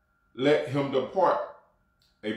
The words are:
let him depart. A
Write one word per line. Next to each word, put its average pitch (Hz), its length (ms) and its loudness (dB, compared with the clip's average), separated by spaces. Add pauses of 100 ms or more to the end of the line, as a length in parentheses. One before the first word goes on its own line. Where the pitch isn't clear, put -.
(340)
let 143 340 2
him 135 220 -2
depart. 131 500 0 (800)
A 107 140 -4